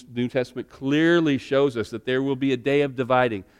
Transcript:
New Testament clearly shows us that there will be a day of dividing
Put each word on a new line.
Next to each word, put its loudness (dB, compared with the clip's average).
New -2
Testament -4
clearly 2
shows 0
us -4
that -10
there 0
will -2
be -2
a 0
day 0
of -4
dividing 0